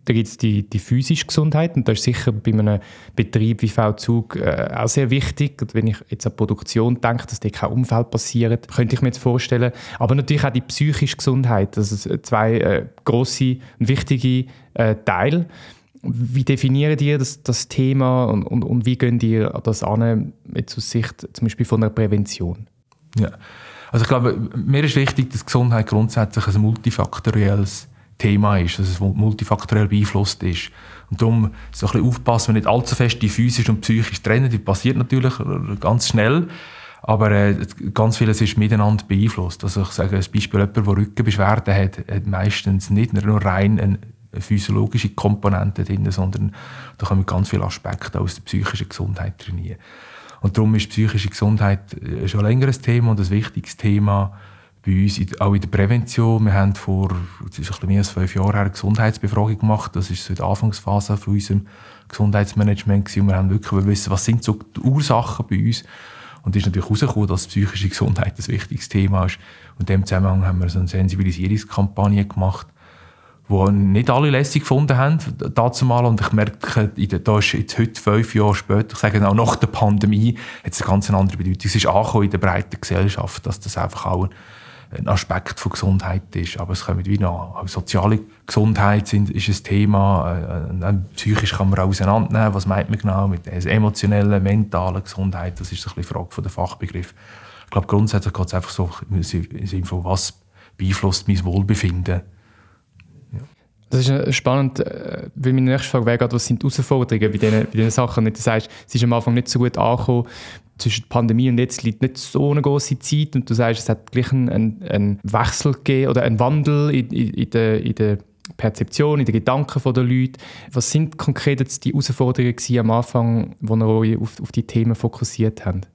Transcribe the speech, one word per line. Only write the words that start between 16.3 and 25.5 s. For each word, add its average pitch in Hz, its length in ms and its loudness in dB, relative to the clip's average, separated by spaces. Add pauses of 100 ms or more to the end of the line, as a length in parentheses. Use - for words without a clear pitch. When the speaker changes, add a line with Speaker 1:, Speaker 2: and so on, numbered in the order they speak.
Speaker 1:
definiert 139 580 2
ihr 143 160 2
das, - 260 -6
das - 240 -2
Thema 131 580 2
und, 107 180 0
und, 120 200 -2
und 120 220 0
wie 123 120 0
geht 120 260 0
ihr 110 260 2 (140)
das 110 200 -2
an, 113 500 0 (200)
jetzt - 240 -8
aus 110 120 -8
Sicht - 440 -4
zum - 120 -4
Beispiel 110 200 -2
von 110 180 2
einer 107 60 2
Prävention? 104 800 -2 (500)
Speaker 2:
Ja. 110 140 0 (600)
Also 113 120 2
ich - 60 0
glaube, 117 460 0
mir 135 280 0
ist 135 120 2
wichtig, 135 360 0
dass - 140 -6
Gesundheit 117 420 2